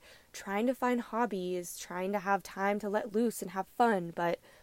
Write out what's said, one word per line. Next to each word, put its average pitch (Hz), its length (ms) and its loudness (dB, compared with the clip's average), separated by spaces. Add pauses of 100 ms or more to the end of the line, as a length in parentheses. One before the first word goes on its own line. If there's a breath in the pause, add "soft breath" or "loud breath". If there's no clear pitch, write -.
(340 loud breath)
trying 202 320 -2
to 262 80 4
find 247 280 0
hobbies, 185 760 -2
trying 185 360 -4
to 208 60 0
have 190 220 2
time 202 380 0
to 208 100 -4
let 208 240 -2
loose 220 300 2
and 185 80 -6
have 190 160 -4 (100)
fun, 196 380 4
but 170 240 0 (240 loud breath)